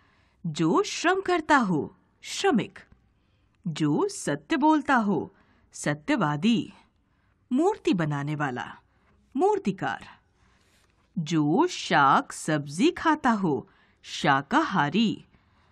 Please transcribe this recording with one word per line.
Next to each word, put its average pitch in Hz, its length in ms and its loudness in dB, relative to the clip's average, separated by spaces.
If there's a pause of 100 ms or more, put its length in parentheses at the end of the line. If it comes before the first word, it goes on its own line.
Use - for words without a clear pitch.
(440)
जो 170 380 2
श्रम 381 380 -2
करता 320 360 0
हो, 185 400 -2 (280)
श्रमिक। 226 540 -2 (880)
जो 160 420 0
सत्य 185 480 -4
बोलता 302 380 2
हो, 196 400 0 (380)
सत्यवादी। 160 1000 -2 (800)
मूर्ति 339 420 0
बनाने 147 400 -2
वाला, 135 300 -6 (720)
मूर्तिकार। 277 720 -2 (1080)
जो 165 500 2
शाक 160 680 2
सब्जी 156 580 0
खाता 302 400 0
हो, 180 380 -2 (340)
शाकाहारी। 170 1200 0 (480)